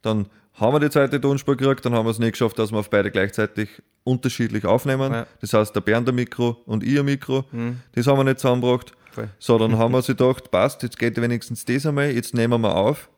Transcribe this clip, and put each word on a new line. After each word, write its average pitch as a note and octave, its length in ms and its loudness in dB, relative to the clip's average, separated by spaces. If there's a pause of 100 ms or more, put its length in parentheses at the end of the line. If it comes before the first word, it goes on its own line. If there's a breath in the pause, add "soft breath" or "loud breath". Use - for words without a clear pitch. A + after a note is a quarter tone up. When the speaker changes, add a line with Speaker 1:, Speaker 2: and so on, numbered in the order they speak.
Speaker 1:
Dann G#2+ 240 -2 (340 soft breath)
haben A#2 160 2
wir D3+ 40 4
die D3 100 2
zweite C#3 320 2
Tonspur C#3 340 0
gekriegt, C3+ 300 0
dann A#2+ 80 0
haben A2+ 120 2
wir A2+ 60 0
es G#2+ 80 -4
nicht A2+ 140 2
geschafft, - 260 -2
dass A2 120 0
wir G#2+ 80 -2
auf G2+ 100 -6
beide G2+ 220 2
gleichzeitig G#2 580 -2 (340)
unterschiedlich A#2+ 640 -2
aufnehmen. C3+ 480 0
Speaker 2:
Ja. A2+ 140 -6 (140)
Speaker 1:
Das - 120 -4
heißt, G#2+ 220 2
der G2+ 60 0
Bernd A#2 280 2
ein B2 60 -2
Mikro A#2+ 500 -2
und A2 180 -4
ich C3+ 160 2
ein C#3 60 0
Mikro, C3+ 460 -2
Speaker 2:
Mhm. A#2+ 260 -6 (160 loud breath)
Speaker 1:
das B2 140 0
haben C#3 100 4
wir C3+ 60 2
nicht C3+ 160 0
zusammengebracht. B2 540 0 (180)
Speaker 2:
Voll. A2 180 -10 (100)
Speaker 1:
So, A#2 180 2
dann A2 200 2
haben A#2 140 2
Speaker 2:
<laughs> - 20 2
Speaker 1:
wir B2+ 80 2
sich B2 160 -2
gedacht, B2+ 340 2
passt, G#2+ 320 0
jetzt - 160 -8
geht A#2 220 -2
wenigstens A#2+ 440 -4
das C#3 200 -2
einmal, C#3+ 260 0
jetzt A#2+ 220 -4
nehmen A#2 280 2
wir G#2 140 0
auf A2 420 0